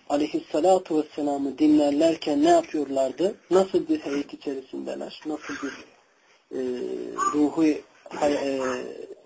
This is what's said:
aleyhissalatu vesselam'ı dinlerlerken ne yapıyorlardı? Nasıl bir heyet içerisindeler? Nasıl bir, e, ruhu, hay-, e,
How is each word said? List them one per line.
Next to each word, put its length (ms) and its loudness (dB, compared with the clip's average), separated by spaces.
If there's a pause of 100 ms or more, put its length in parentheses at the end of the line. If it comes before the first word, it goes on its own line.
aleyhissalatu 960 0
vesselam'ı 560 -4
dinlerlerken 840 4
ne 40 6
yapıyorlardı? 840 2 (160)
Nasıl 380 2
bir 100 2
heyet 360 -6
içerisindeler? 920 -10
Nasıl 360 -8
bir, 100 -8 (840)
e, 20 -6 (760)
ruhu, 300 2 (440)
hay-, 260 0
e, 260 -2 (640)